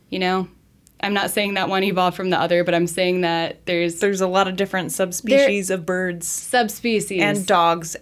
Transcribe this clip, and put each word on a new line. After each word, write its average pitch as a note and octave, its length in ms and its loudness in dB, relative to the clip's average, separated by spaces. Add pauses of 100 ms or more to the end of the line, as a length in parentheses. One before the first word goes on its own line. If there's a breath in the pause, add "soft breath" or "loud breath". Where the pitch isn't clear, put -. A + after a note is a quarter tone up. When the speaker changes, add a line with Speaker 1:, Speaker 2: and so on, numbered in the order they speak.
(100)
Speaker 1:
you F#3+ 100 -4
know? F#3 260 0 (560)
I'm G3+ 120 -2
not G3 160 0
saying G3+ 240 -2
that F#3+ 160 0
one F#3+ 120 2
evolved F3+ 320 0
from F#3 140 -4
the E3 100 2
other, E3+ 240 2
but F3 120 0
I'm E3+ 120 2
saying F3+ 360 0
that E3 420 -2
there's E3+ 360 -2
Speaker 2:
There's G3+ 200 0
a F#3+ 80 0
lot F#3+ 200 2
of F#3 80 -6
different F#3 360 -2
subspecies G3+ 760 2
Speaker 1:
There F#3 100 -2
Speaker 2:
of D#3+ 80 -10
birds. F3+ 420 -4
Speaker 1:
Subspecies. G#3+ 920 -2
Speaker 2:
And G3+ 240 0
dogs E3+ 560 2